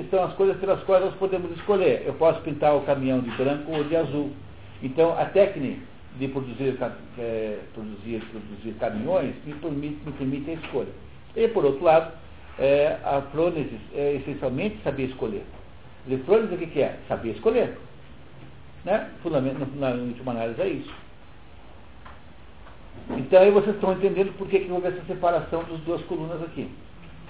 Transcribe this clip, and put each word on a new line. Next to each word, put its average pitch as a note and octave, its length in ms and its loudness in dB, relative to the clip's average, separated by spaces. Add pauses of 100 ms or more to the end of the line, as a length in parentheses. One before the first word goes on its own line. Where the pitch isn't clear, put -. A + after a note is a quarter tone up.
estão F3+ 240 2
as E3 100 -2
coisas F#3+ 220 4
pelas F#3+ 260 2
quais F3+ 220 6
nós F#3 100 0
podemos F#3 380 0
escolher. E3+ 520 4
Eu C3+ 100 -2
posso D#3+ 260 4
pintar D3 340 4
o C#3 60 4
caminhão C3 400 2
de A#2+ 160 -4
branco D3 340 0
ou D3+ 140 0
de D3 100 -2
azul. D3 380 0 (500)
Então, D#3+ 340 4
a D#3 100 2
técnica D3+ 540 4 (380)
de C3+ 100 -2
produzir B2+ 480 -2
ca-, A#2+ 200 -4 (220)
é, A2 400 -2 (140)
produzir, G#2+ 480 -8 (100)
produzir G#2 500 -10
caminhões B2 540 0 (100)
me D3 100 -10
permite, D3 500 -6
me D3 80 -8
permite C3+ 380 -4
a E3 40 -4
escolha. D3+ 380 -6 (440)
E, A3+ 120 4
por G#3 160 2
outro C#3 200 2
lado, E3 280 8 (460)
é, C#3+ 460 4
a C#3 180 2 (100)
frônesis D3 480 0 (140)
é C#3+ 220 2
essencialmente C#3+ 680 -4
saber C3+ 220 -2
escolher. A2 400 -4 (600)
Quer C3 60 -6
dizer, C3 140 -2
frônesis G#3 280 4
o F3 60 -4
que E3 80 -4
que D3 160 -2
é? - 160 0 (100)
Saber A2 220 -2
escolher. G#3+ 480 2 (1040)
Né? G3+ 260 0 (120)
Fundamento, C3+ 360 0 (180)
na, C3+ 140 0
na B2 120 -2
última B2 300 -4
análise A#2 280 -2
é F#3+ 80 2
isso. - 260 -6 (2250)
Então C3+ 300 8
aí G3+ 100 12
vocês G3+ 240 6
estão F#3+ 180 2
entendendo F#3+ 440 2
por F#3+ 120 -6
que F#3+ 120 4
que F3+ 100 -6
houve F3 180 0
essa F3+ 160 -6
separação E3+ 600 0
das D#3+ 160 -8
duas D#3+ 260 -4
colunas E3 360 -6
aqui. D3 280 -8 (600)